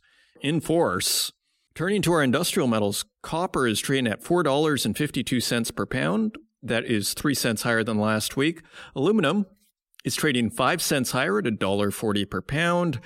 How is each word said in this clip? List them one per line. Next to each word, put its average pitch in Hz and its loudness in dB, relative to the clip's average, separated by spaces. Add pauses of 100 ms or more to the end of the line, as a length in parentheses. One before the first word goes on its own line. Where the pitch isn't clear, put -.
(420)
in 143 0
force. 131 0 (420)
Turning 185 0
to 165 2
our 160 4
industrial 139 2
metals, 107 0 (200)
copper 165 -2
is 107 2
trading 135 0
at 104 -2
four 175 2
dollars 147 2
and 107 -2
fifty-two 131 -2
cents 117 -2
per 101 -4
pound. 190 -2 (260)
That 123 -2
is 104 0
three 147 0
cents 117 -2
higher 113 2
than 107 -2
last 107 0
week. 156 0 (340)
Aluminum 190 2 (580)
is 123 -4
trading 123 0
five 143 0
cents 135 0
higher 160 0
at 170 -2
a 117 0
dollar 101 0
forty 104 -2
per 95 -6
pound. 170 0